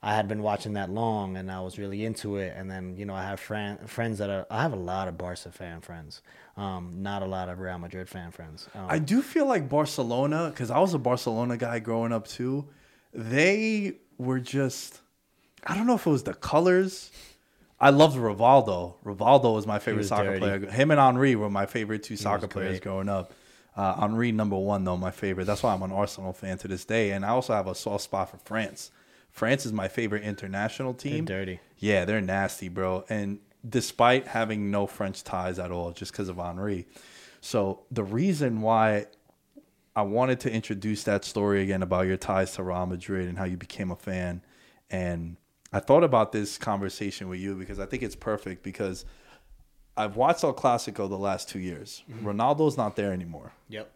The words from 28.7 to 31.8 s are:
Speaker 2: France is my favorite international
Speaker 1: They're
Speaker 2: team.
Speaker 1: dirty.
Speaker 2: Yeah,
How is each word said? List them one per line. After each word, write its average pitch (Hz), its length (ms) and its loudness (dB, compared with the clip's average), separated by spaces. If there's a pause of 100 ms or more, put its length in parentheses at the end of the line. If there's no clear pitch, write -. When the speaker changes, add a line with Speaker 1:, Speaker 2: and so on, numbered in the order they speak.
Speaker 2:
France 135 340 0
is 117 80 -4
my 98 140 -2
favorite 104 380 -2
international 104 680 -4
Speaker 1:
They're 139 180 -6
Speaker 2:
team. 156 120 -2
Speaker 1:
dirty. 95 360 -4 (180)
Speaker 2:
Yeah, 98 260 4